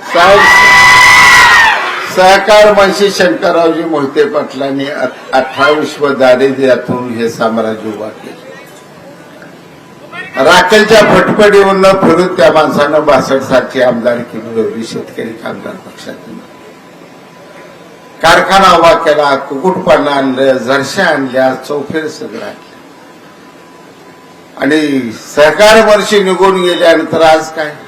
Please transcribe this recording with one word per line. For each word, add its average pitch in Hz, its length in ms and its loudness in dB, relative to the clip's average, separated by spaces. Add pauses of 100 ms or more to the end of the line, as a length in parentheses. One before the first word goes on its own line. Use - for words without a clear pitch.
(140)
साहेब, 175 260 4 (1800)
सहकार 196 560 4
मंत्री 196 380 2
शंकररावजी 170 720 -2
मोहिते 147 400 -2
पाटलांनी 139 640 -6
अ-, 143 200 -6 (260)
अठरा 135 380 -2
विश्व 147 380 -2
दारिद्र्यातून 127 1000 0
हे 117 180 -4
साम्राज्य 110 600 -6
उभा 107 200 -10
केलं. - 400 -20 (2000)
राखेलच्या 208 560 4
फटफटीवरनं 190 920 2
फिरून 180 440 0
त्या 160 160 4
माणसानं 151 520 0
बासष्ट 135 440 -2
सालची 127 340 -2
आमदारकी 117 560 -4
मिळवली, 113 460 -6
शेतकरी - 440 -12
कामगार - 440 -14
पक्षातून. - 680 -18 (1800)
कारखाना 180 540 2
उभा 165 160 4
केला, 147 440 0
कुक्कुटपालन 147 720 -2
आणलं, 135 440 -2
जरशा 135 520 -4
आणल्या, 131 500 -2 (140)
चौफेर 151 400 -8
सगळं 107 340 -14
आणलं. - 260 -18 (1900)
आणि 143 400 0 (360)
सहकार 208 600 4
वर्षी 202 260 0
निघून 185 400 0
गेल्यानंतर 165 600 0
आज 160 280 2
काय? 151 240 -8 (140)